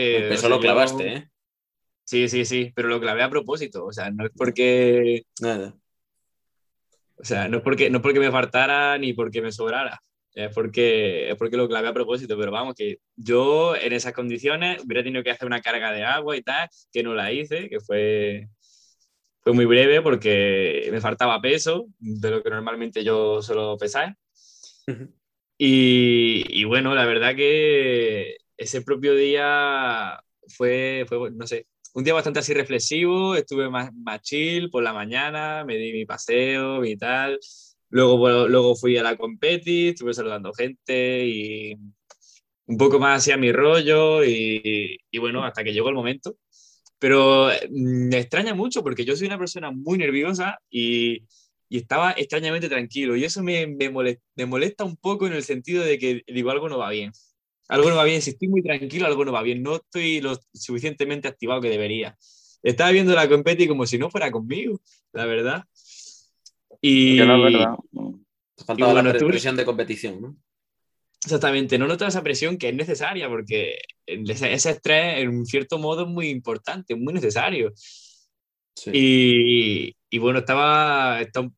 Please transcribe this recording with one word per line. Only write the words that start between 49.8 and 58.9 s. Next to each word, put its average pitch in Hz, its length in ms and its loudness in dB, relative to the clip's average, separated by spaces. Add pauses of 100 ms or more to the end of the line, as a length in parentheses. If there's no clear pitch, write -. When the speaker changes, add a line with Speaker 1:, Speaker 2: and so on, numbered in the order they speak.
Speaker 2:
nerviosa 175 600 -2 (100)
y, 117 560 -2 (440)
y 123 100 -6
estaba 156 340 0
extrañamente 160 560 -4
tranquilo 123 460 -2
y 127 100 0
eso 185 180 -6
me, 170 240 -2
me 139 240 -4
molest-, 127 300 -4 (140)
me 123 100 -6
molesta 147 400 -4
un 170 120 -10
poco 190 300 -4
en 170 60 -6
el 147 100 -6
sentido 151 400 -4
de 147 160 0
que 123 280 -4
digo, 123 240 -4
"Algo 147 180 -4
no 135 80 -6
va 107 140 -4
bien. 104 200 -6 (580)
Algo 147 200 4
no 170 80 2
va 156 80 4
bien, 160 160 2
si 143 100 -4
estoy 185 180 -6
muy 190 140 2
tranquilo, 151 440 -4